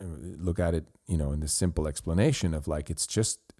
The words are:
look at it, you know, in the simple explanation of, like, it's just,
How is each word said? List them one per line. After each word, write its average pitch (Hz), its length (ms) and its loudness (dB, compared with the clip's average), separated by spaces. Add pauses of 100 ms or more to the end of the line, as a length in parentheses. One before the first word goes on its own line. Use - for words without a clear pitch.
look 87 580 -4
at 85 140 4
it, 80 120 0 (220)
you 92 80 0
know, 73 160 2
in 76 80 0
the 76 80 -2
simple 80 400 0
explanation 87 640 2
of, 73 140 -4
like, 76 220 -4
it's - 180 -4
just, - 320 0 (200)